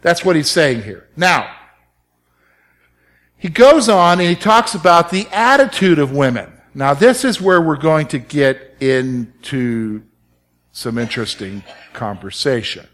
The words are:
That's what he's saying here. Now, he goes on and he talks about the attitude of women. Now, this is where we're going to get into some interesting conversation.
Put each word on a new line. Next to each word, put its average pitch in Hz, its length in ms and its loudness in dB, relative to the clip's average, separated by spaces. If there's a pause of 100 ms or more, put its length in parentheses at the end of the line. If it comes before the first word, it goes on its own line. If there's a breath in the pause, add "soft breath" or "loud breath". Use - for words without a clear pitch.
That's 170 220 0
what 180 120 2
he's 147 140 -2
saying 135 320 0
here. 101 340 -16
Now, 160 340 0 (1900)
he 185 100 -8
goes 247 400 4
on 175 320 4
and 175 80 0
he 175 80 0
talks 226 380 0
about 170 360 4
the 185 220 -4
attitude 220 680 2
of 139 140 -2
women. 131 400 -2 (220)
Now, 135 180 0
this 208 320 2
is 247 160 -2
where 185 220 2
we're 160 140 0
going 156 320 0
to 147 100 -6
get 135 600 -2
into 123 1200 -4 (680)
some 117 280 -10
interesting 104 680 -8 (300)
conversation. 101 1000 -8